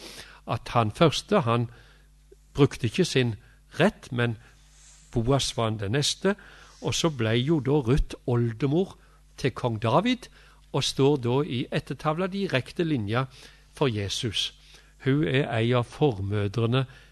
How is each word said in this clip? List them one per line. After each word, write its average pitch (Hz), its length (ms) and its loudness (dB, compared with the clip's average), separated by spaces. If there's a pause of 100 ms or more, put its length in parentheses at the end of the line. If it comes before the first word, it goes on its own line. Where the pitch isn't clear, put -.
(460)
at - 220 -4
han 113 220 2
første, 170 500 2
han 117 300 0 (840)
brukte - 320 2
ikke 170 180 2
sin 123 300 0 (460)
rett, - 320 0
men 117 240 0 (760)
Boas 123 440 0
var 113 140 0
den 104 220 -4
neste. 190 440 0 (460)
Og - 120 -2
så - 160 0
ble 117 200 -2
jo 131 300 2
da 127 100 -2
Ruth 143 440 2 (120)
oldemor 127 680 0 (400)
til - 140 -2
kong 113 320 -4
David, 185 460 2 (440)
og 139 120 -2
står 143 320 2
da 123 260 0
i 135 300 -4
ettertavla 156 540 -2
direkte 180 580 -2
linja 123 400 0 (500)
for 147 140 0
Jesus. 104 640 -4 (500)
Hun 143 200 2
er 135 340 0
ei 117 140 2
av 123 120 2
formødrene 113 1000 0 (260)